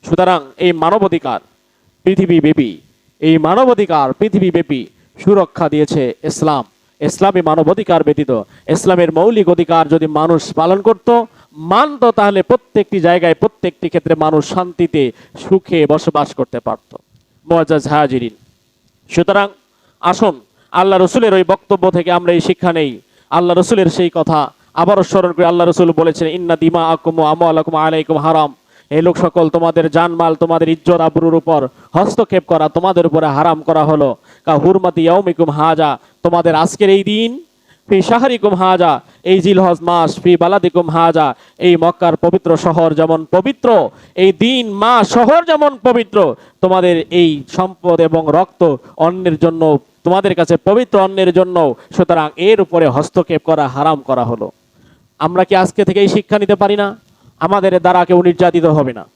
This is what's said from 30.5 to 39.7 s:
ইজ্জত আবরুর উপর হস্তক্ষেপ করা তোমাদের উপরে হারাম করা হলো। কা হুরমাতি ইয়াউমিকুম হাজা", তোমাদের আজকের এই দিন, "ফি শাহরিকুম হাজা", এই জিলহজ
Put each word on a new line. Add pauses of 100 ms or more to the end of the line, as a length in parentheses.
ইজ্জত
আবরুর
উপর (260)
হস্তক্ষেপ
করা
তোমাদের
উপরে
হারাম
করা
হলো। (300)
কা
হুরমাতি
ইয়াউমিকুম
হাজা", (260)
তোমাদের
আজকের
এই
দিন, (460)
"ফি
শাহরিকুম
হাজা", (220)
এই
জিলহজ